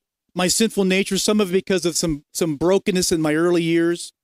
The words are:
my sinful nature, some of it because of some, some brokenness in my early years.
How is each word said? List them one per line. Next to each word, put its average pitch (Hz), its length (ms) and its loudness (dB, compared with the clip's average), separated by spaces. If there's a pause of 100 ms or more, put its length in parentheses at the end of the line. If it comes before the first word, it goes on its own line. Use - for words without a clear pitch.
(340)
my 180 140 -2
sinful 208 380 0
nature, 185 320 0
some 214 240 0
of 190 80 -2
it 175 40 -2
because 185 320 0
of 165 100 -2
some, 151 360 -4
some 160 260 -2
brokenness 185 540 0
in 165 100 2
my 151 120 0
early 170 300 2
years. 170 500 0 (100)